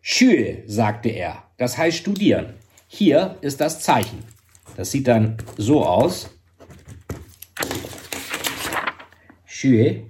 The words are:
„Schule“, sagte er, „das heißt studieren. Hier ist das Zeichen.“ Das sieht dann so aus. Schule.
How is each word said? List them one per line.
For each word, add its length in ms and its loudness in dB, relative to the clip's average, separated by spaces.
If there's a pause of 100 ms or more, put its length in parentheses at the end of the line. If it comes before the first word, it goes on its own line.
„Schule“, 640 2
sagte 440 0
er, 340 -8 (140)
„das 180 -4
heißt 220 0
studieren. 560 0 (340)
Hier 540 2
ist 180 -4
das 200 -2
Zeichen.“ 400 0 (580)
Das 120 -8
sieht 160 -2
dann 300 4 (220)
so 260 2
aus. 460 0 (3250)
Schule. 640 4